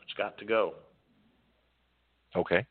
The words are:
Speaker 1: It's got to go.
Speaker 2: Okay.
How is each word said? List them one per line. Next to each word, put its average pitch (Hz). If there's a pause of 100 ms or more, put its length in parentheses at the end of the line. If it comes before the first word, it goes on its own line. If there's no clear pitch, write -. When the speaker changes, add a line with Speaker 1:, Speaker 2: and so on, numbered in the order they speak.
Speaker 1:
It's -
got 101
to 101
go. 107 (1600)
Speaker 2:
Okay. 90